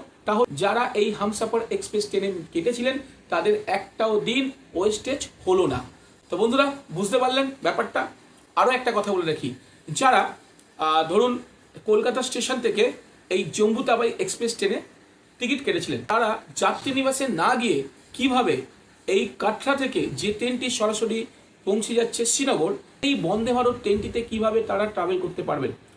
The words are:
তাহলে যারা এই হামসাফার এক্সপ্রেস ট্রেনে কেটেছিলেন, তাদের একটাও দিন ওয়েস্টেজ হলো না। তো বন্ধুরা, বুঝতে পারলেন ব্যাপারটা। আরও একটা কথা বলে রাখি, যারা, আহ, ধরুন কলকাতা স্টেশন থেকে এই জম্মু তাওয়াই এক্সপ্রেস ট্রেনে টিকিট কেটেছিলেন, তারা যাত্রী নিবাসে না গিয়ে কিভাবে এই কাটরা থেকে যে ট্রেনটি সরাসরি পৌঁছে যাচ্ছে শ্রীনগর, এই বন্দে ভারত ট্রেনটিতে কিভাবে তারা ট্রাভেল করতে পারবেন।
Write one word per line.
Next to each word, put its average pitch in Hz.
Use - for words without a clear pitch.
তাহলে 220
যারা 220
এই 226
হামসাফার 220
এক্সপ্রেস 202
ট্রেনে 196
কেটেছিলেন, 240
তাদের 180
একটাও 220
দিন 262
ওয়েস্টেজ 214
হলো 185
না। 123
তো -
বন্ধুরা, 269
বুঝতে 202
পারলেন 262
ব্যাপারটা। -
আরও 220
একটা 247
কথা 202
বলে 175
রাখি, 151
যারা, 254
আহ, 156
ধরুন 240
কলকাতা 233
স্টেশন 247
থেকে 202
এই 196
জম্মু 220
তাওয়াই 233
এক্সপ্রেস -
ট্রেনে 208
টিকিট 254
কেটেছিলেন, 165
তারা 220
যাত্রী 208
নিবাসে 269
না 202
গিয়ে 190
কিভাবে 247
এই 226
কাটরা 214
থেকে 202
যে 190
ট্রেনটি 247
সরাসরি 220
পৌঁছে 214
যাচ্ছে 226
শ্রীনগর, 202
এই 285
বন্দে 226
ভারত 247
ট্রেনটিতে 208
কিভাবে 220
তারা 202
ট্রাভেল 185
করতে 170
পারবেন। 143